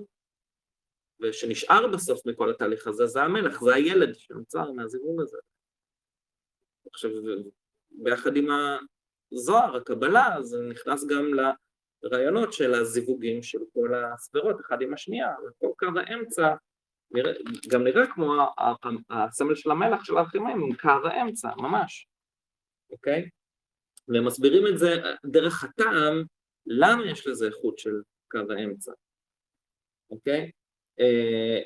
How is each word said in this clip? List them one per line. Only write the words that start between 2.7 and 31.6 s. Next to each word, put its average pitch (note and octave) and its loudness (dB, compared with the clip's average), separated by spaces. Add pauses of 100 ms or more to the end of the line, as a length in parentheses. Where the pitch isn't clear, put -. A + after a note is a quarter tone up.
הזה, A2+ 0
זה B2 0
המלך, G3 0
זה B2 6
הילד E3+ 4
שנוצר D3 -10
מהזיווג B2+ -8
הזה. - -8 (1500)
עכשיו, - -6 (800)
ביחד A#2+ -2
עם C#3+ 2 (880)
הזוהר, D#3 2
הקבלה, E3+ 2
זה A#2+ -8
נכנס C3+ -6
גם C#3+ 0 (720)
לרעיונות C#3+ 0
של B2+ 2
הזיווגים A#2+ -2
של - -8 (160)
כל A#2+ 0
הספירות, B2 -4
אחד B2 -4
עם C#3 -4
השנייה, G3 -6
וכל - -6
קו F#3 -4 (140)
האמצע, G#3+ 0 (560)
נראה, B2 0 (360)
גם B2 2
נראה G#3+ 4
כמו D3+ 0
ה-, C3+ 2 (360)
ה-, A2+ 0
הסמל C#3+ 0
של D3+ -4
המלך G3 0
של E3 0
האלכימאים, G3 0
עם - -2
קו C#3+ 2
האמצע, A3+ -4
ממש, F3+ -2 (840)
אוקיי? D#3 -2 (800)
והם A#2 2
מסבירים C#3+ 6
את F#3 2
זה E3+ 4 (360)
דרך D#3+ 2
הטעם, D#3+ 2 (420)
למה G3 4
יש - -8
לזה A2+ -2
איכות G#2+ -4
של G#2+ -6 (280)
קו A#2 -6 (120)
האמצע, G#2 -6 (1200)
אוקיי? D3 -4 (500)
אה, A#2 2